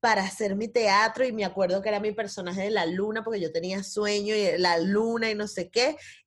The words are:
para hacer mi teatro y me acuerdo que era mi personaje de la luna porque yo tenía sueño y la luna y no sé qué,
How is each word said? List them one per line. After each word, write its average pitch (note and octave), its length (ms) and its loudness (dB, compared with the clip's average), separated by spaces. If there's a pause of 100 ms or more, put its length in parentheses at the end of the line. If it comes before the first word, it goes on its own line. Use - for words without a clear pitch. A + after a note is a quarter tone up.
para G#3+ 240 4
hacer G3 320 -2
mi A3 120 -4
teatro A3 580 4
y B3 60 -2
me G#3+ 120 -2
acuerdo F#3+ 380 0
que G#3 80 -2
era G#3 100 0
mi G#3+ 120 -2
personaje G3 500 -6
de G#3 80 -2
la F#3+ 160 0
luna G#3 380 -2
porque A3+ 160 -4
yo D#3+ 120 -4
tenía F#3 300 -4
sueño G#3 520 -2
y F#3+ 220 2
la F3 220 4
luna A3 520 0
y G#3+ 40 -2
no G#3 140 -4
sé F3 220 -6
qué, B3+ 260 2 (300)